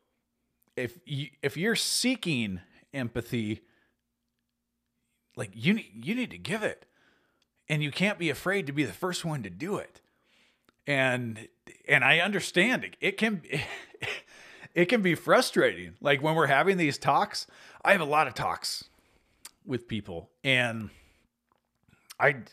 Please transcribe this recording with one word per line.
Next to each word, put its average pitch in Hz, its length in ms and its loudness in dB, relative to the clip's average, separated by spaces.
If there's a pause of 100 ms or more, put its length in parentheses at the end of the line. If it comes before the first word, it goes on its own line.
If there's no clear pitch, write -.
(760)
if 123 300 -6
you, 143 220 -6 (160)
if 143 160 -2
you're 208 180 2
seeking 123 840 0 (320)
empathy, 117 640 -4 (1800)
like, 107 160 -8
you 117 220 0
ne-, 202 200 -6
you 120 200 -6
need 247 160 -6
to 90 80 -14
give 185 240 -6
it, - 240 -6 (800)
and 151 140 0
you 147 80 -2
can't 185 280 0
be 165 120 -2
afraid 185 360 -2
to 143 60 -6
be 143 120 0
the - 100 -6
first 180 280 -6
one 151 200 -4
to 98 80 -10
do 151 260 -6
it. - 240 -10 (880)
And, 123 600 -2 (400)
and 139 160 4
I 147 180 6
understand 185 640 2
it, 92 180 -12
it 196 160 0
can, 214 280 0
<laughs> - 60 -16 (1200)
it 175 120 4
can 233 160 4
be 180 120 4
frustrating. 127 840 2
Like, 139 220 2
when 156 120 2
we're 160 120 4
having 156 300 4
these 156 220 0
talks, - 480 0 (380)
I 170 80 6
have 196 80 4
a 156 60 -2
lot 151 200 4
of 117 80 -6
talks - 500 -6 (800)
with 127 220 -6
people, 95 440 -10 (120)
and 120 480 0 (1300)
I, 135 180 4 (160)